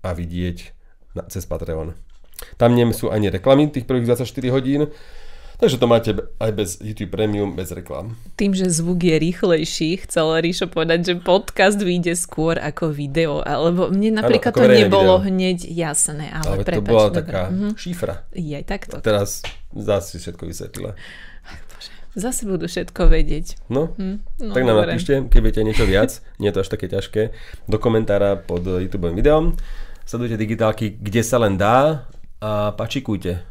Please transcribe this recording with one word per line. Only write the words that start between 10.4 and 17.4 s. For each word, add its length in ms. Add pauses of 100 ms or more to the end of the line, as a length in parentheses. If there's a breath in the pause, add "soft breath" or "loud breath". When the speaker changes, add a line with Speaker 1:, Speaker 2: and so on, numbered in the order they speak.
Speaker 2:
povedať, 400
že 100
podcast 600
vyjde 380
skôr 420
ako 340
video, 480
alebo 480
mne 320
napríklad 320
Speaker 1:
Áno, 80
ako 0
Speaker 2:
to 80
Speaker 1:
verejné 160
Speaker 2:
nebolo 320
Speaker 1:
video. 140
Speaker 2:
hneď 300 (120)
jasné, 580
ale 220
Speaker 1:
Ale 80
to 80
Speaker 2:
prepáč, 240
Speaker 1:
bola 160
Speaker 2:
dobre. 160
Speaker 1:
taká 240